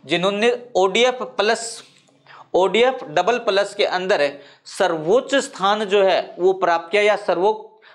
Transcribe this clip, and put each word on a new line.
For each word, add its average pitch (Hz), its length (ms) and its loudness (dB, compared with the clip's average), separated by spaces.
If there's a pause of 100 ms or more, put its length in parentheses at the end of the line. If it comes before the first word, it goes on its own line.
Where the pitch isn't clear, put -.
जिन्होंने 202 480 0 (240)
ओडीएफ़ 226 480 2
प्लस, - 580 -4 (720)
ओडीएफ़ 208 520 2
डबल 180 340 0
प्लस 202 340 -2
के 208 120 -2
अंदर 180 360 0 (460)
सर्वोच्च 180 680 0
स्थान 208 480 -2
जो 202 200 2
है 170 340 0
वो 185 160 4
प्राप्त 170 360 0
किया, 208 120 2
या 208 160 4
सर्वो-, 196 380 0 (380)